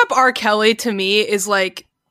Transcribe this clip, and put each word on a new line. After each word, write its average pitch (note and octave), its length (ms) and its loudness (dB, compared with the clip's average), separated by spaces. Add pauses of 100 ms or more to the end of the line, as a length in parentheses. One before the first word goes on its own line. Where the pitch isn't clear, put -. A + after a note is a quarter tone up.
up A#4+ 160 0
R. B3+ 140 4
Kelly A3 440 0
to A3+ 160 -6
me G3 280 0
is, G3+ 280 -2
like, F#3+ 400 -2 (240)